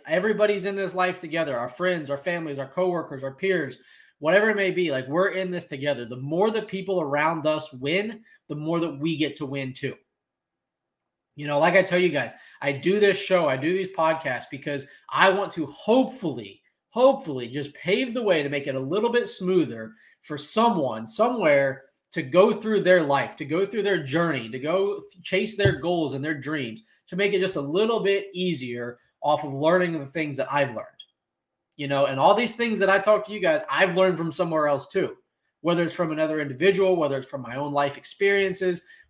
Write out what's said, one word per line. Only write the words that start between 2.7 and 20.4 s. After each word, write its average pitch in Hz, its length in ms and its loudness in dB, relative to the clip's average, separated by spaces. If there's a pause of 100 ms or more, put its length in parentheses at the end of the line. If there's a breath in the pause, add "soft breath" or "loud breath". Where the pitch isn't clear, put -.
our 135 100 -8
peers, 170 460 -2 (400 soft breath)
whatever 190 300 4
it 208 80 0
may 190 140 2
be. 165 200 0
Like, 131 160 -2
we're 180 220 2
in 185 220 -4
this 175 140 -6
together. 135 400 -4
The 123 120 -10
more 165 340 0
the 214 120 -2
people 185 360 -4
around 151 460 0
us 156 260 0
win, 180 520 -4 (260 soft breath)
the 151 60 -6
more 160 260 -2
that 143 180 -4
we 160 160 -2
get 143 220 -4
to 151 80 -8
win 131 260 -6
too. 127 240 -8 (1400)
You 147 120 -8
know, 147 120 2
like 175 160 6
I 190 60 8
tell 180 160 0
you 180 120 4
guys, 135 240 -2 (280 loud breath)
I 143 120 0
do 175 260 0
this 196 180 4
show, 175 300 2
I 131 100 2
do 156 160 -2
these 190 160 -2
podcasts 156 640 0
because 139 340 -6 (240 loud breath)
I 170 220 6
want 196 220 -2
to 160 120 -4
hopefully, 147 960 -2 (280)
hopefully 160 580 2
just 135 260 -6
pave 226 400 -2
the 247 80 -4
way 175 220 2
to 139 60 -4
make 143 180 -4
it 131 80 -4
a 131 40 -4
little 190 300 -2
bit 240 180 0
smoother 131 680 -2 (280 soft breath)
for 147 160 -10
someone 143 680 0